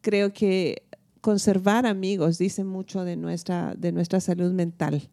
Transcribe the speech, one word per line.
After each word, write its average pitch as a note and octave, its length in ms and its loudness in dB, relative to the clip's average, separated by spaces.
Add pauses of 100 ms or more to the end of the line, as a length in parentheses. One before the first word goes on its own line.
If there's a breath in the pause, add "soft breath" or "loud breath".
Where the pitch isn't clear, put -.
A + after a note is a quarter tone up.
Creo G3+ 320 2
que F#3+ 480 0 (400)
conservar G3+ 640 4
amigos F#3+ 500 0
dice F#3+ 280 -2
mucho F#3+ 400 -6
de F3 120 -4
nuestra, E3+ 600 -4
de E3+ 140 -2
nuestra F3 280 0
salud F3+ 320 0
mental. E3+ 600 -2